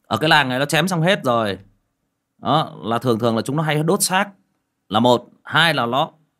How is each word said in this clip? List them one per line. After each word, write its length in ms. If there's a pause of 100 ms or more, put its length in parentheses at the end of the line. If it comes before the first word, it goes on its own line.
ở 100
cái 120
làng 200
này 100
nó 60
chém 240
xong 140
hết 220
rồi. 340 (800)
Đó, 340 (100)
là 160
thường 200
thường 180
là 60
chúng 140
nó 60
hay 200
đốt 200
xác. 280 (580)
Là 120
một. 280 (160)
Hai 300
là 120
nó, 240 (300)